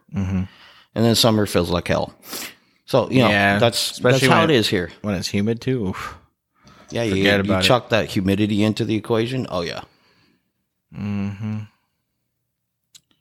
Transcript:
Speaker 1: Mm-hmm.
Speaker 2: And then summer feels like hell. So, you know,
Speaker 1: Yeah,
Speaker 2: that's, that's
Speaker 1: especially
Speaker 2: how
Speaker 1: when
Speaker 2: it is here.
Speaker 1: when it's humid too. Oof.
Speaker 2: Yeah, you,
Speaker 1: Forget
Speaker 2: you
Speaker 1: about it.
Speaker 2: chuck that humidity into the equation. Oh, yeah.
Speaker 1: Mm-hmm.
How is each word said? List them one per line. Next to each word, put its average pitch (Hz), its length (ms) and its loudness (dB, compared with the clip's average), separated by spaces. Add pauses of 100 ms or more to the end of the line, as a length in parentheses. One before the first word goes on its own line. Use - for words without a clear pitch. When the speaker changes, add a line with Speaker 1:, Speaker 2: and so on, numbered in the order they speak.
(140)
Speaker 1:
Mm-hmm. 95 280 -2 (520)
Speaker 2:
And 113 100 0
then 113 120 4
summer 107 280 2
feels 90 260 0
like 87 180 -2
hell. 73 260 -2 (720)
So, 120 260 0
you 131 120 4
know, 107 80 4
Speaker 1:
Yeah, 101 280 4
Speaker 2:
that's, 117 300 2
that's - 100 -10
Speaker 1:
especially 127 300 4
Speaker 2:
how 170 140 6
Speaker 1:
when 160 80 2
Speaker 2:
it 151 40 4
is 107 140 2
here. 87 240 -2 (100)
Speaker 1:
when 101 140 -2
it's 92 120 -6
humid 110 320 -2
too. 123 280 -2
Oof. - 260 -8 (720)
Speaker 2:
Yeah, 117 140 -4
you, 101 140 0
Speaker 1:
Forget 98 280 2
Speaker 2:
you 98 60 -2
Speaker 1:
about 92 140 0
it. - 20 2
Speaker 2:
chuck 123 220 2
that 101 180 0
humidity 101 560 0
into 107 220 0
the 110 100 -2
equation. 117 560 -2
Oh, 90 120 -4
yeah. 76 180 -8 (1160)
Speaker 1:
Mm-hmm. 101 680 -6 (1600)